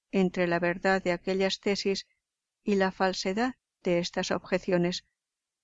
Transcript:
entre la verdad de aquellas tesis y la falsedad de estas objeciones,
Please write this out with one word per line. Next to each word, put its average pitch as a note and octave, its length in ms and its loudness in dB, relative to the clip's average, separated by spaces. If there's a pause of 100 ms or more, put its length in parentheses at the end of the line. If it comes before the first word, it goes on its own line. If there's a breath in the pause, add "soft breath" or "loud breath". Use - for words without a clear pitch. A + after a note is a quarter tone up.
(120)
entre F#3 340 2
la E3+ 120 0
verdad F#3 440 0
de F3+ 100 0
aquellas F#3+ 480 -2
tesis G3 460 -2 (560)
y G#3 120 0
la F#3+ 180 2
falsedad G3 640 -2 (280)
de F3 180 2
estas F#3 320 -4
objeciones, F3+ 760 -2 (580)